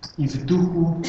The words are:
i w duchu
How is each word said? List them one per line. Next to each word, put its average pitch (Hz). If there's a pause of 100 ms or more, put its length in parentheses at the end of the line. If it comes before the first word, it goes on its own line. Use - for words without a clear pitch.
(180)
i 139
w 131
duchu 175